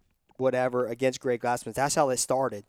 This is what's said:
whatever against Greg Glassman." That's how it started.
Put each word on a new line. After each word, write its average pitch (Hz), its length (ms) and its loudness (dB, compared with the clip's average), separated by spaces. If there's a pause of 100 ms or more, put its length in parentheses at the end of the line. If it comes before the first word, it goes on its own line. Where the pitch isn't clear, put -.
(360)
whatever 127 500 2
against 127 340 0
Greg 120 200 0
Glassman." 120 340 -2
That's 139 220 0
how 147 140 4
it 123 80 0
started. 127 500 -2